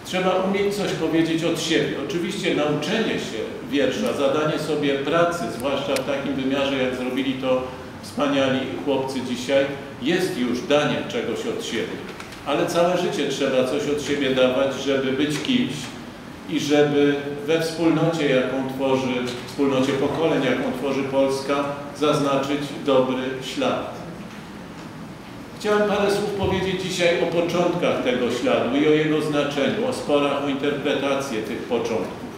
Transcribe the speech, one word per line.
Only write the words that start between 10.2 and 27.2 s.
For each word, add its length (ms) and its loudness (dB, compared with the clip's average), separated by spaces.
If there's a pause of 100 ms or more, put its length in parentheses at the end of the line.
już 220 0
daniem 480 0
czegoś 380 -4
od 180 -4
siebie. 320 -4 (500)
Ale 200 2
całe 320 4
życie 300 0
trzeba 360 2
coś 240 0
od 140 0
siebie 320 0
dawać, 400 4
żeby 380 0
być 300 0
kimś 300 2 (760)
i 100 0
żeby 540 4 (320)
we 140 2
wspólnocie, 680 2
jaką 380 0
tworzy, 460 0 (320)
wspólnocie 460 2
pokoleń, 520 2
jaką 340 0
tworzy 240 -2
Polska, 640 2 (320)
zaznaczyć 640 2 (260)
dobry 360 2 (200)
ślad. 640 -4 (1600)
Chciałem 240 4
parę 220 2
słów 200 0
powiedzieć 520 0
dzisiaj 400 2